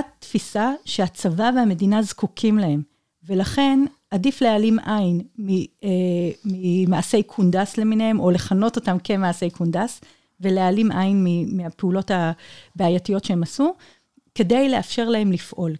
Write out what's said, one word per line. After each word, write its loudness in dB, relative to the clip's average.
תפיסה -4
שהצבא -2
והמדינה 2
זקוקים -2
להם, 0
ולכן 2
עדיף -2
להעלים 4
עין 0
מ-, -2
אה, -2
ממעשי 0
קונדס 0
למיניהם, 0
או 2
לכנות 0
אותם -2
כמעשי -2
קונדס, -4
ולהעלים 2
עין 2
מ-, 0
מהפעולות -4
הבעייתיות -2
שהם 0
עשו, -2
כדי 2
לאפשר -2
להם 2
לפעול, -4